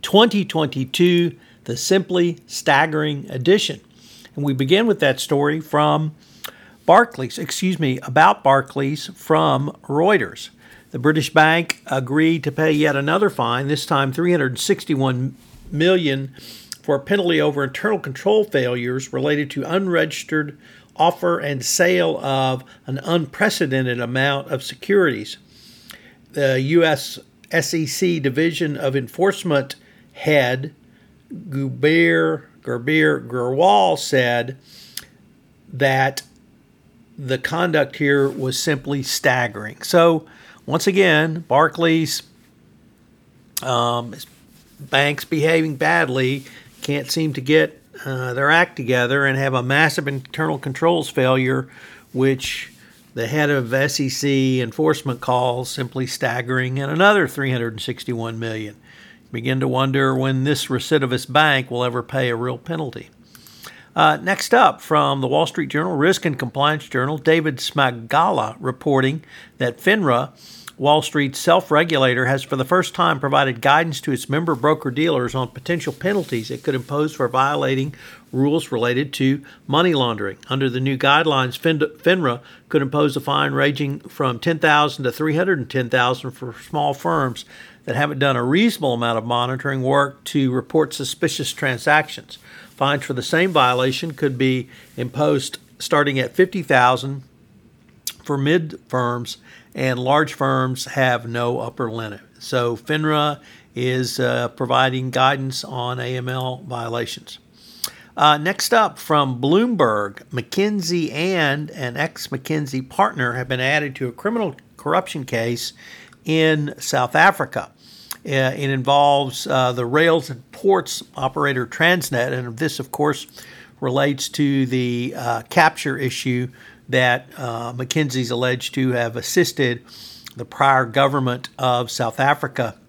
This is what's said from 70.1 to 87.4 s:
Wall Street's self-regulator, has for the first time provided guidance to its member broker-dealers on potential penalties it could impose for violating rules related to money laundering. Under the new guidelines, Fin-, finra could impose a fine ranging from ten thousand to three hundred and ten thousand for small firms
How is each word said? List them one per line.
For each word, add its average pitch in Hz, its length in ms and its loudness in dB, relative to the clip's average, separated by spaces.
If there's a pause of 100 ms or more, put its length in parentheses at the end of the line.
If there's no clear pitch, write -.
Wall 147 240 4
Street's 143 360 -4
self-regulator, 151 840 2
has 131 180 0
for - 140 -6
the 131 80 0
first 180 300 0
time 160 260 0
provided 135 400 0
guidance 147 400 2
to 143 120 -4
its 123 180 -6
member 160 240 0
broker-dealers 143 800 0
on 131 140 -2
potential 156 440 -6
penalties 143 580 -2
it 123 120 -8
could 139 120 -2
impose 143 400 -2
for 123 140 0
violating 135 640 0 (380)
rules 143 400 0
related 123 400 0
to 135 320 0 (220)
money 170 260 4
laundering. 110 460 0 (100)
Under 135 220 0
the 127 100 -4
new 135 160 0
guidelines, 139 600 2
Fin-, 160 220 0
finra 151 600 0 (300)
could 151 100 2
impose 139 340 0
a 135 60 -4
fine 143 320 -2
ranging 139 480 -2
from 123 380 -4
ten 165 200 -2
thousand 147 460 2
to 123 80 0
three 156 240 -2
hundred 180 220 0
and 123 100 -6
ten 123 220 -2
thousand 123 400 0
for 120 240 -14
small 147 400 -4
firms 139 500 -4 (400)